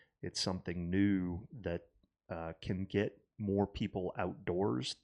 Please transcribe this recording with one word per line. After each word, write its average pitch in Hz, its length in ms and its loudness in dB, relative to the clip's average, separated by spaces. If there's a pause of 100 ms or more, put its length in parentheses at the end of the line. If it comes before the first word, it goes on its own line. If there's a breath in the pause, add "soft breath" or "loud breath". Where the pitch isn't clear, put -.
(220 loud breath)
it's 90 180 -4
something 87 500 -2
new 92 560 4 (140)
that, 85 280 -4 (400)
uh, 82 320 -6
can 95 240 -2
get - 360 0 (180)
more 101 280 2
people 92 500 -4
outdoors 98 880 -2